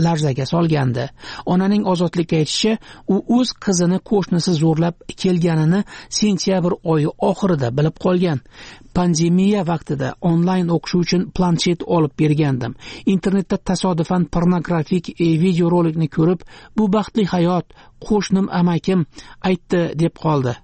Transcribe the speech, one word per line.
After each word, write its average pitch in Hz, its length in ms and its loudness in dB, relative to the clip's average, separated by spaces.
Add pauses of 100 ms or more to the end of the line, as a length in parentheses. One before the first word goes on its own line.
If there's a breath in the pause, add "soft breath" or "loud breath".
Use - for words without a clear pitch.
larzaga 147 400 0
solgandi. 139 640 0 (380 loud breath)
Onaning 190 360 2 (100)
Ozodlikka 170 440 0
aytishicha, 220 420 0 (300 loud breath)
u 190 80 2 (220)
o'z 247 100 2 (160)
qizini 180 340 0 (120)
qo'shnisi 180 420 0 (100)
zo'rlab 165 320 0 (220)
kelganini 170 680 2 (380 loud breath)
sentyabr 190 520 0 (120)
oyi 160 240 2 (100)
oxirida 180 560 0
bilib 147 240 0
qolgan. 180 400 0 (560 loud breath)
Pandemiya 180 720 2
vaqtida 147 420 -4 (140)
onlayn 175 480 2
o'qish - 240 -2
uchun 180 280 0 (120)
planshet 175 480 0
olib 160 320 0
bergandim. 143 600 0 (300 loud breath)
Internetda 190 500 0
tasodifan 175 760 -2
pornografik, 175 800 0
e, 170 180 -2 (160)
videorolikni 170 640 0
ko'rib, 170 320 0 (360 loud breath)
"Bu 214 100 2
baxtli 208 400 0
hayot, 175 400 0 (320 loud breath)
qo'shnim 196 520 0
amakim 175 500 0 (420 loud breath)
aytdi", 185 380 0 (180)
deb 165 160 0
qoldi. 139 500 -2